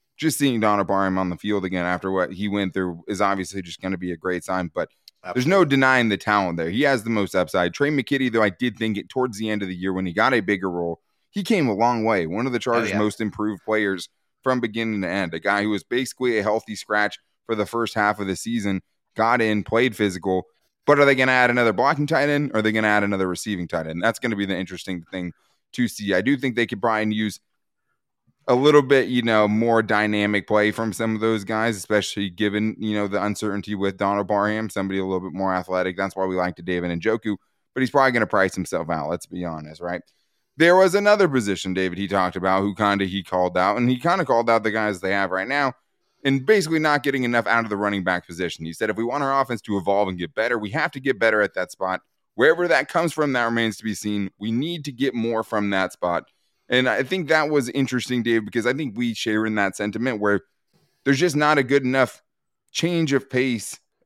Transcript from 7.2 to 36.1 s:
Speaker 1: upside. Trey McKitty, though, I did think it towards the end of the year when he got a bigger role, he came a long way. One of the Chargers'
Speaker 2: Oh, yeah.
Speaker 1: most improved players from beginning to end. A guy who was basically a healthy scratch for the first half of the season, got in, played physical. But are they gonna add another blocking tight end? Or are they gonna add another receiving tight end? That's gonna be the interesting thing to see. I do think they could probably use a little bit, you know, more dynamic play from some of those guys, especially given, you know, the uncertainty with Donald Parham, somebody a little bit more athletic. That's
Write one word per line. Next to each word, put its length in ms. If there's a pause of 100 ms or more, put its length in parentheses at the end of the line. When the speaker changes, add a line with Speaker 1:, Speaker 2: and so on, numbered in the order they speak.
Speaker 1:
upside. 400
Trey 160
McKitty, 400
though, 120
I 80
did 280
think 180
it 120
towards 280
the 140
end 120
of 60
the 60
year 180
when 140
he 60
got 200
a 80
bigger 300
role, 300 (300)
he 120
came 260
a 60
long 300
way. 220
One 200
of 60
the 80
Chargers' 300
Speaker 2:
Oh, 20
yeah. 60
Speaker 1:
most 220
improved 440
players 440 (360)
from 160
beginning 420
to 60
end. 260
A 60
guy 240
who 60
was 120
basically 560
a 40
healthy 340
scratch 420 (280)
for 100
the 100
first 280
half 260
of 60
the 100
season, 440 (360)
got 240
in, 240
played 320
physical. 500 (400)
But 120
are 60
they 100
gonna 180
add 180
another 220
blocking 340
tight 220
end? 240
Or 60
are 40
they 100
gonna 160
add 140
another 240
receiving 400
tight 200
end? 160
That's 180
gonna 160
be 100
the 100
interesting 540
thing 220 (400)
to 160
see. 260
I 60
do 160
think 180
they 120
could 140
probably 340
use 260 (1120)
a 40
little 260
bit, 280
you 120
know, 260
more 360
dynamic 640
play 240
from 200
some 240
of 60
those 240
guys, 320
especially 540
given, 480
you 160
know, 120
the 160
uncertainty 520
with 240
Donald 280
Parham, 440
somebody 280
a 60
little 160
bit 140
more 200
athletic. 440
That's 180